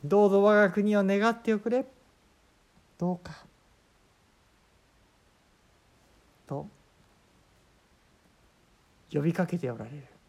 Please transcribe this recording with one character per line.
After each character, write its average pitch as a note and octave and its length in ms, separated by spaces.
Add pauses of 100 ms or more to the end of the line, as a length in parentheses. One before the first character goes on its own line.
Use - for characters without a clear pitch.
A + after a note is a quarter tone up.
ど G3+ 220
う F#3+ 40
ぞ G3 120
我 G#3 120
が G#3 160
国 G#3 260
を G3+ 80
願 G3+ 260
っ A3+ 100
て A3 140
お G#3 60
く A3+ 100
れ。 C4 160 (1120)
ど F3+ 140
う F3 60
か」 - 280 (3000)
と C#3+ 200 (2500)
呼 D3+ 80
び E3 120
か F3 140
け F3+ 120
て B2+ 120
お A#2 80
ら A2+ 60
れ A#2+ 80
る。 C#3+ 140 (220)